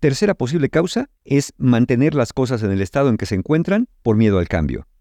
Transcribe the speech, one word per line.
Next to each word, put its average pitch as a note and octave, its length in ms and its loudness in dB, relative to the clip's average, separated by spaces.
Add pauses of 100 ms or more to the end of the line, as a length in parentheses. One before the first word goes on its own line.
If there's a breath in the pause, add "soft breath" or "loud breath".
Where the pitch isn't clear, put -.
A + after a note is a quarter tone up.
Tercera E3 340 0
posible C#3 360 -2
causa F3+ 380 -2 (160)
es - 320 0
mantener B2 580 2
las B2+ 180 0
cosas A#2+ 320 -2
en G2 80 0
el G2 100 0
estado C#3 280 0
en A2 60 0
que - 100 -6
se G#2 100 -4
encuentran E3+ 520 0 (140)
por A2 140 2
miedo G#2+ 240 4
al E2+ 80 -2
cambio. D2+ 400 -4 (120)